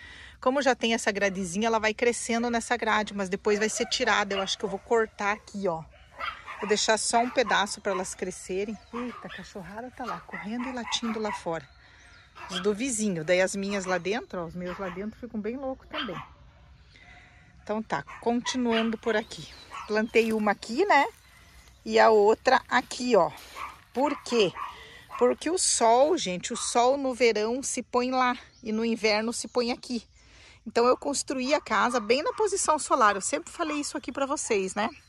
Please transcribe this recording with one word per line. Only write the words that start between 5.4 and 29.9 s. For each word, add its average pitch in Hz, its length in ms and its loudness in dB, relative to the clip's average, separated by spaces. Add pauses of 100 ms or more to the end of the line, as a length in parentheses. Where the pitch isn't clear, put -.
ó. 160 160 -2 (760)
Vou 202 100 -6
deixar 214 280 2
só - 220 2
um 247 100 0
pedaço 208 520 0
pra 208 100 -2
elas 190 240 -4
crescerem. 196 600 -6 (180)
Eita, 240 340 -8
a - 20 -12
cachorrada 202 640 -14
tá 262 140 -10
lá, 175 160 -6
correndo 214 480 -8
e - 20 -10
latindo 226 480 -6
lá 208 120 -4
fora. 165 360 -8 (800)
Os 185 100 -6
do 202 140 0
vizinho, 208 500 -2
daí 180 160 2
as 185 160 0
minhas 196 300 -4
lá 185 140 0
dentro, 196 420 -6
ó, 165 40 -6
os 165 100 -12
meus 180 240 -8
lá 190 100 -6
dentro 196 300 -10
ficam 226 200 -10
bem 220 180 -6
loucos 262 300 -8
também. 254 320 -8 (1400)
Então 220 200 -4
tá, - 180 -4 (180)
continuando 233 800 0
por 220 180 -2
aqui. 214 320 -6 (380)
Plantei 220 480 2
uma 214 180 2
aqui, 240 340 0
né? 320 220 6 (800)
E 220 140 2
a 220 100 10
outra 220 580 6
aqui, 247 480 0
ó. 160 160 6 (640)
Por 285 300 0
quê? 214 280 2 (680)
Porque 247 320 2
o 370 80 0
sol, 254 580 4
gente, 180 340 -6
o 233 60 -6
sol 254 400 2
no 269 160 -2
verão 226 480 2
se - 220 -6
põe 247 260 0
lá 254 260 2 (280)
e 220 80 -6
no 220 120 -2
inverno 220 480 0
se - 160 -8
põe 240 240 -2
aqui. 247 320 -6 (600)